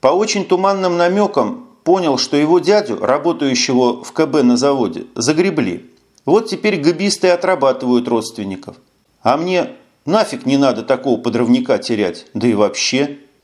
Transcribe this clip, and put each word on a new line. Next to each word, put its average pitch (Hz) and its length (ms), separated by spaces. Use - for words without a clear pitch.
По 131 80
очень 196 360
туманным 185 520
намекам 175 720
понял, 175 340
что - 180
его 151 220
дядю, 175 420
работающего 127 1000
в - 100
К 156 140
Б 143 160
на 123 140
заводе, 127 580
загребли. 151 800
Вот 214 220
теперь 208 280
гэбисты 175 520
и - 20
отрабатывают 131 800
родственников. 101 680
А 123 140
мне 175 340
нафиг 156 400
не 131 120
надо 131 260
такого 127 380
подрывника 120 580
терять, 101 560
да 120 140
и 113 60
вообще. 127 640